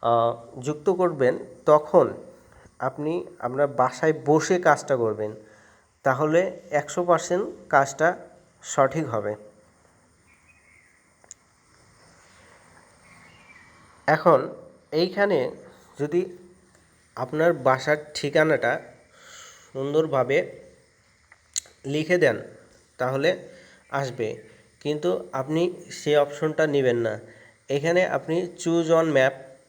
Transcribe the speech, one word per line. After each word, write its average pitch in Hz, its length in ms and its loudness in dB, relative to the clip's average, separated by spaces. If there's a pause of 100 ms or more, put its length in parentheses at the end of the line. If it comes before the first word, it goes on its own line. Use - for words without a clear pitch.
আহ, 117 580 0
যুক্ত 151 300 -4
করবেন, 175 480 2 (280)
তখন 151 480 4 (640)
আপনি 147 460 -6 (140)
আপনার 131 280 -2
বাসায় 131 460 0 (120)
বসে 156 340 2
কাজটা 147 360 2
করবেন, 107 400 -2 (680)
তাহলে 156 580 0 (100)
একশো 147 340 -2
পার্সেন্ট 175 640 -2
কাজটা 156 600 0 (340)
সঠিক 143 420 0
হবে। 107 300 -4 (4000)
এখন 156 420 4 (420)
এইখানে 180 600 0 (480)
যদি 165 420 -4 (760)
আপনার 156 380 0
বাসার 139 440 2 (160)
ঠিকানাটা 147 680 0 (920)
সুন্দরভাবে 139 880 0 (1200)
লিখে 156 320 0
দেন, 131 200 4 (600)
তাহলে 139 400 0 (520)
আসবে। 120 480 -6 (420)
কিন্তু 151 540 -4
আপনি 156 420 -2 (160)
সেই - 240 0
অপশনটা 156 520 0
নেবেন 131 300 2
না। 110 220 -4 (500)
এখানে 165 360 2
আপনি 160 420 -4 (100)
choose 165 320 -2
on 165 260 4
map 135 160 4 (380)